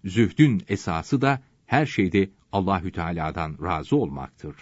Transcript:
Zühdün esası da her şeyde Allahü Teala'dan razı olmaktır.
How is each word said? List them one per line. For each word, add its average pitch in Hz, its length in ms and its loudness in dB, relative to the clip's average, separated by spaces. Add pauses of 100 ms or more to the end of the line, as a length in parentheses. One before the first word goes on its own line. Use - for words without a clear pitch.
Zühdün 104 640 4
esası 98 520 -2
da 135 220 0 (240)
her 139 200 2
şeyde 95 440 2 (220)
Allahü 95 400 0
Teala'dan 80 680 -6
razı 85 340 -2
olmaktır. 76 640 -4